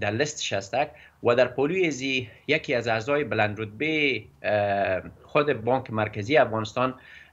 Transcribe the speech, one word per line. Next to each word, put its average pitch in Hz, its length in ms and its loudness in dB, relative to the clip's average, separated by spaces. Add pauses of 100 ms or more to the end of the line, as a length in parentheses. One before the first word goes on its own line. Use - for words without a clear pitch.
در 104 100 -2
لیستش 123 420 -4
هستک 113 380 -2 (320)
و 117 120 6
در 123 140 6
پلوی 165 380 0
ازی 131 440 -2 (160)
یکی 147 280 0
از 120 140 0
اعضای 123 360 0
بلند 107 360 0
رتبه، 131 640 -2 (200)
اه، 98 580 2 (240)
خود 147 280 0
بانک 120 380 -2
مرکزی 110 460 0
افغانستان 123 580 0 (380)